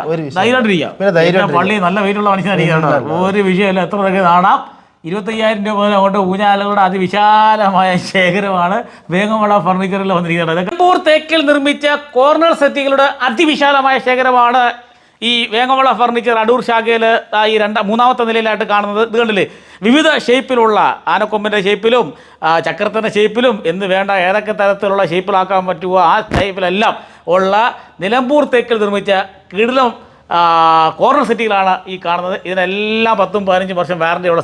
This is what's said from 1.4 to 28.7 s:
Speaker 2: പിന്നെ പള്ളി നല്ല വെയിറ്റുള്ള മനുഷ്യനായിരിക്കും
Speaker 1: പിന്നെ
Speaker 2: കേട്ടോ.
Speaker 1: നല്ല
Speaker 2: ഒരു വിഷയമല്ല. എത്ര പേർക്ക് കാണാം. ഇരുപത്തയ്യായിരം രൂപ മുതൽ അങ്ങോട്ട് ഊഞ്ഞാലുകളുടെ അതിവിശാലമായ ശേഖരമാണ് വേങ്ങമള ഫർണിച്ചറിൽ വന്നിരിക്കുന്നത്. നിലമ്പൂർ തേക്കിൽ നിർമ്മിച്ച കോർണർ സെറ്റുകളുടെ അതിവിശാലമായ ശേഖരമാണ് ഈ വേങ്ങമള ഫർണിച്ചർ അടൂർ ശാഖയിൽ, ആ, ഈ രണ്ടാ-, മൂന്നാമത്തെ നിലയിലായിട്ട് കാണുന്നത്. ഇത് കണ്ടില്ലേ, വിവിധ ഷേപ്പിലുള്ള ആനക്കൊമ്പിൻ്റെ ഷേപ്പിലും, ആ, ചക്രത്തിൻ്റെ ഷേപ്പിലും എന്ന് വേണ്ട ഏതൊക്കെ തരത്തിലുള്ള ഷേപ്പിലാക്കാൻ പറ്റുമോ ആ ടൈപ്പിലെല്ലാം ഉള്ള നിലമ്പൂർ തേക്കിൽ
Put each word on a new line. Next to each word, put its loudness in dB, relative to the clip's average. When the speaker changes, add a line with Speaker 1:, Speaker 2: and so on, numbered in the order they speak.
Speaker 2:
പിന്നെ 0
പള്ളി 0
നല്ല 0
വെയിറ്റുള്ള 0
മനുഷ്യനായിരിക്കും 0
Speaker 1:
പിന്നെ 0
Speaker 2:
കേട്ടോ. -4
Speaker 1:
നല്ല 0
Speaker 2:
ഒരു 0
വിഷയമല്ല. 0
എത്ര -6
പേർക്ക് 0
കാണാം. 4
ഇരുപത്തയ്യായിരം -4
രൂപ -2
മുതൽ 2
അങ്ങോട്ട് 2
ഊഞ്ഞാലുകളുടെ 0
അതിവിശാലമായ 2
ശേഖരമാണ് 0
വേങ്ങമള 0
ഫർണിച്ചറിൽ -2
വന്നിരിക്കുന്നത്. -2
നിലമ്പൂർ 0
തേക്കിൽ 2
നിർമ്മിച്ച 0
കോർണർ 4
സെറ്റുകളുടെ 2
അതിവിശാലമായ 2
ശേഖരമാണ് 2
ഈ -2
വേങ്ങമള 2
ഫർണിച്ചർ 0
അടൂർ 0
ശാഖയിൽ, 0
ആ, 2
ഈ 0
രണ്ടാ-, -2
മൂന്നാമത്തെ 2
നിലയിലായിട്ട് -2
കാണുന്നത്. -2
ഇത് -4
കണ്ടില്ലേ, 0
വിവിധ 4
ഷേപ്പിലുള്ള 2
ആനക്കൊമ്പിൻ്റെ -2
ഷേപ്പിലും, 0
ആ, 2
ചക്രത്തിൻ്റെ -4
ഷേപ്പിലും 0
എന്ന് -2
വേണ്ട 0
ഏതൊക്കെ -2
തരത്തിലുള്ള 0
ഷേപ്പിലാക്കാൻ 0
പറ്റുമോ -2
ആ 4
ടൈപ്പിലെല്ലാം -2
ഉള്ള 0
നിലമ്പൂർ 0
തേക്കിൽ 0